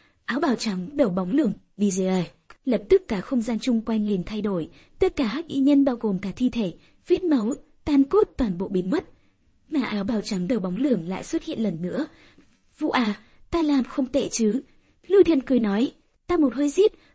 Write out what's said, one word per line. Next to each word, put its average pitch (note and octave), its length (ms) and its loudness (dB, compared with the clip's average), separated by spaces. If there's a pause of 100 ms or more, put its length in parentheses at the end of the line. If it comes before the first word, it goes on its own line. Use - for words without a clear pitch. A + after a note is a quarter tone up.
(260)
Áo A#3+ 140 -6
bào D4 160 0
trắng F#3 380 -6
đầu C#4+ 160 2
bóng F3+ 220 -4
lưỡng, B3 220 2 (240)
D F#3+ 40 -2
J F#3 400 0
I. E3 80 -6 (360)
Lập A#3+ 240 0
tức F#4+ 180 6
cả F#3+ 140 -4
không B3 200 -2
gian A3 180 -4
chung A3+ 220 0
quanh A3 260 -2
liền F#3+ 160 -2
thay G#3+ 180 -8
đổi, F#3+ 280 -4 (300)
tất F#4 160 2
cả C#4+ 100 0
hắc C4 220 -4
y C4+ 120 -4
nhân C#4 260 6
bao B3+ 100 2
gồm G#3 240 -2
cả G3 160 -6
thi B3+ 140 0
thể, G#3+ 240 -4 (340)
vết F#4 160 2
máu, C4+ 300 2 (320)
tan C#4+ 180 4
cốt F#4+ 340 2
toàn G3+ 200 -2
bộ F#3 100 -4
biến F#3 220 -2
mất. D#4 160 -2 (640)
Mà C#4+ 140 -2
áo G3+ 200 -4
bào G#3+ 180 -2
trắng F3+ 260 -4
đầu A3+ 120 0
bóng F3+ 180 -4
lưỡng A3+ 300 0
lại F#3 160 -6
xuất - 200 -6
hiện C4+ 200 -6
lần E3+ 180 -2
nữa. F#3 260 -4 (720)
"Vũ D4+ 100 -2
à, G#3 320 0 (300)
ta E4+ 100 0
làm C#4+ 220 2
không C4 220 -4
tệ B3+ 240 -2
chứ?" A3 320 0 (460)
Lôi F#4+ 160 6
Thần D#4 180 4
cười B3 180 2
nói, A3 320 0 (360)
"Ta F4 100 0
một C#4 160 2
hơi C#4+ 160 0
giết G4 220 4 (240)